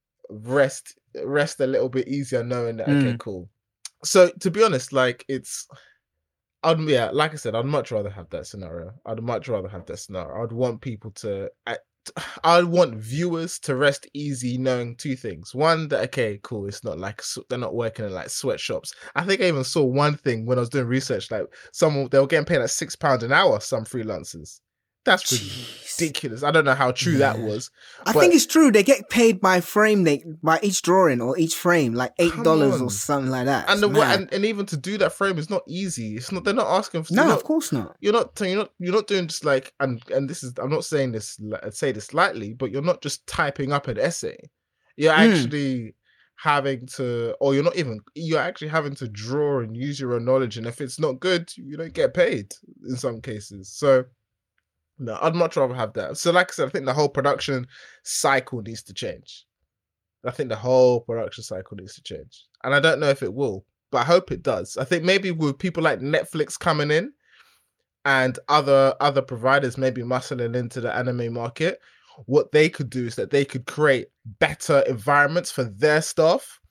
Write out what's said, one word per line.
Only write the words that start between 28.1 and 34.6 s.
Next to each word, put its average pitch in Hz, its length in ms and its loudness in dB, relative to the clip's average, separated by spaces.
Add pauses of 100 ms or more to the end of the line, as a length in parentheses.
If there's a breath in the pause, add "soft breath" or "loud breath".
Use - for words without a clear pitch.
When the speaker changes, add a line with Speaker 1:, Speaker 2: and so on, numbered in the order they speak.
Speaker 1:
but - 80 6
Speaker 2:
think 349 120 8
it's 294 140 6
true. 311 240 6
They 208 100 8
get 269 300 4
paid 226 280 6
by 185 220 4
frame, 208 420 4
they, 147 220 2 (160)
by 160 220 4
each 202 180 0
drawing 170 400 4
or 131 160 0
each 165 160 2
frame, 160 400 4
like, 123 240 -4
Speaker 1:
Come 170 80 4
Speaker 2:
eight 160 180 0
dollars 151 300 6
Speaker 1:
on. 127 80 0
Speaker 2:
or 120 80 -2
something 131 400 -2
like 127 160 -2
that. 135 240 0
Speaker 1:
And 196 40 2
Speaker 2:
It's 208 80 2
Speaker 1:
the 208 80 4
wa-, 202 100 4
Speaker 2:
mad. 202 220 4
Speaker 1:
and, - 120 -8
and 202 120 0
even 202 200 -2